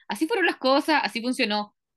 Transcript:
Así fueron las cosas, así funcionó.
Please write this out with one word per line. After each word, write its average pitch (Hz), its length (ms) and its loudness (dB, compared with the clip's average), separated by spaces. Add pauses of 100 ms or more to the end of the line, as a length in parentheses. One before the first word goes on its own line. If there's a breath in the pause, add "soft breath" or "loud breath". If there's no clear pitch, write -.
Así 214 200 -2
fueron 392 200 0
las 339 100 -2
cosas, 277 460 2
así 214 180 -6
funcionó. 214 540 -4 (220)